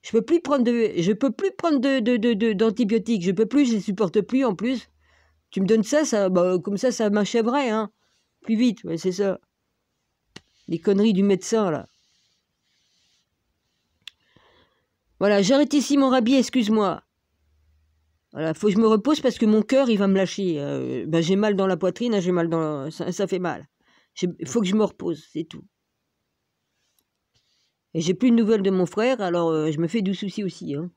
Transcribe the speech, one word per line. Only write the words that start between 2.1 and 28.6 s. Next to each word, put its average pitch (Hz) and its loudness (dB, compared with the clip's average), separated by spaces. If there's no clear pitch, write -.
de, 233 2
de, 220 0
d'antibiotiques. 226 0
Je 190 0
peux 214 0
plus, 277 2
je 233 0
les 202 0
supporte 202 -2
plus, 262 0
en 208 0
plus. 240 -6
Tu 190 -2
me 190 2
donnes 220 4
ça, 294 2
ça, 202 0
bah, 180 2
comme 202 -4
ça, 247 0
ça 214 0
m'achèverait, 233 0
hein. 214 -2
Plus 226 -2
vite, 226 0
ouais, 165 -4
c'est 185 -2
ça. 190 -2
Les 160 -6
conneries 208 2
du 190 2
médecin, 202 0
là. 135 -6
Voilà, 240 4
j'arrête 277 2
ici, 285 2
mon 269 4
Rabbi, 254 2
excuse-moi. 214 0
Voilà, 160 -6
faut 208 -2
que 202 2
je 185 0
me 220 2
repose 220 2
parce - -2
que 233 0
mon 214 4
cœur, 262 2
il 214 2
va 196 2
me 190 4
lâcher. 185 -2
Euh, 131 -6
bah, 165 0
j'ai 170 0
mal 208 0
dans 190 2
la 185 2
poitrine, 190 -2
hein, 196 0
j'ai 180 -2
mal 170 0
dans, 156 -4
ça, - -8
ça 190 -4
fait 185 -4
mal. 160 -6
J'ai, - -4
faut 220 -2
que 185 0
je 196 0
me 214 2
repose, 170 -6
c'est 190 -6
tout. 170 -16
Et 165 -2
j'ai 170 -2
plus 247 2
de 233 6
nouvelles 220 2